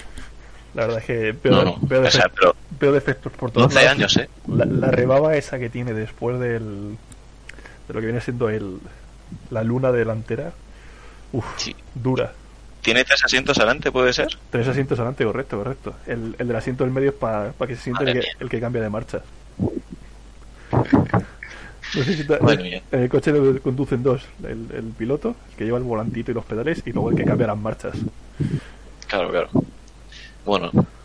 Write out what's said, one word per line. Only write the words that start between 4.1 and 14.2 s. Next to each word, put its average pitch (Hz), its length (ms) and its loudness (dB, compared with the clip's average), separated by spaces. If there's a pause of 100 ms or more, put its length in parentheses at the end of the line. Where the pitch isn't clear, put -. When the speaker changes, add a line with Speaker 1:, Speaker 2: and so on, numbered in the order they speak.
Speaker 2:
¿eh? 127 120 2 (200)
Speaker 1:
La, - 160 2
la 131 260 2
rebaba 135 460 4
esa 135 240 -4
que 120 100 -4
tiene 120 220 -4
después 117 480 -4
del, 110 560 -4 (880)
de - 80 -10
lo 113 60 -4
que 113 60 -4
viene 117 140 0
siendo 120 280 -2
el, 101 320 -4 (720)
la 113 120 -2
luna 123 300 2
delantera. 113 600 -2 (760)
Uf, 120 160 -4 (100)
Speaker 2:
Sí. - 200 -8 (180)
Speaker 1:
dura. 123 380 -2 (500)
Speaker 2:
¿Tiene 120 220 4
tres 135 200 2
asientos 131 340 2
adelante, 127 340 2
puede 127 200 4
ser? 151 240 -2 (140)